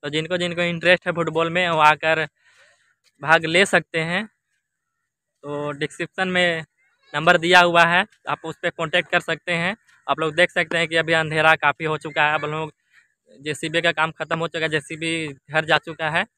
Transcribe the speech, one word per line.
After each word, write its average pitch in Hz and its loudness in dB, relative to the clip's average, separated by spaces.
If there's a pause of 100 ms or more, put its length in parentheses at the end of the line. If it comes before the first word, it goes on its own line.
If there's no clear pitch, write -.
तो 147 -10
जिनको 160 -4
जिनको 175 -4
इंटरेस्ट 170 0
है 180 -4
फुटबॉल 165 -2
में 180 -2
वो 160 0
आकर 156 4 (960)
भाग 160 4
ले 170 4
सकते 170 -2
हैं। 175 -4
तो - -14
डिस्क्रिप्शन 160 -6
में 175 0 (500)
नंबर 170 4
दिया 180 6
हुआ 170 6
है, 175 2 (240)
आप 147 -6
उस 160 -10
पर 170 -4
कॉन्टैक्ट 165 -4
कर 175 2
सकते 165 -6
हैं। 175 -4 (300)
आप 139 -2
लोग 156 -4
देख 175 2
सकते 170 -4
हैं 165 -2
कि 160 -4
अभी 160 0
अंधेरा 160 2
काफ़ी 151 -2
हो 151 -2
चुका 151 -2
है, 151 0
अब 147 -4
लोग 156 -8 (680)
जेसीबी 156 -4
का 170 0
काम 160 -2
ख़त्म 160 -6
हो 165 -4
चुका 160 -4
है, 160 -2
जेसीबी 156 -6 (380)
घर 156 0
जा 156 2
चुका 160 -6
है। 175 -2 (140)